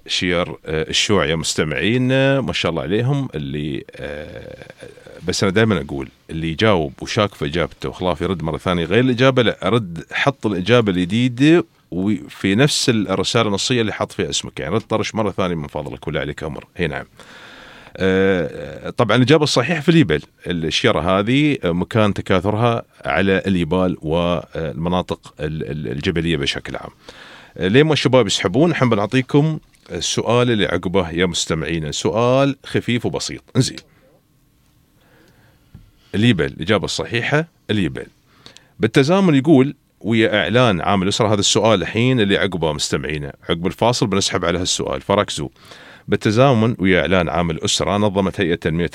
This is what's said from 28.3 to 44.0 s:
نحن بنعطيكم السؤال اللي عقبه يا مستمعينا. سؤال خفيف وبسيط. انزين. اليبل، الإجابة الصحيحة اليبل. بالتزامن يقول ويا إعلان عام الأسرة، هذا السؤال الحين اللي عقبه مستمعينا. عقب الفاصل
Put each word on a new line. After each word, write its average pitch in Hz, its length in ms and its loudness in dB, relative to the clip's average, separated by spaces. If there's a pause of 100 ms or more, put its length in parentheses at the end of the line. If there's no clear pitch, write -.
نحن 127 200 2
بنعطيكم 131 680 0 (320)
السؤال 117 600 0
اللي 101 140 2
عقبه 90 460 0
يا 85 140 2
مستمعينا. 80 640 -2
سؤال 127 640 0 (100)
خفيف 117 400 -2
وبسيط. 73 380 -6 (120)
انزين. - 220 0 (2500)
اليبل، 101 300 2
الإجابة 82 400 -2
الصحيحة 117 600 -4 (220)
اليبل. 82 360 -2 (760)
بالتزامن 151 560 4
يقول 139 400 4 (260)
ويا 110 400 2
إعلان 101 400 2
عام 95 220 2
الأسرة، 104 300 2
هذا 101 60 2
السؤال 101 420 2
الحين 120 380 0
اللي 98 180 2
عقبه 82 360 -2
مستمعينا. 71 600 -6 (160)
عقب 87 180 -2
الفاصل 117 400 0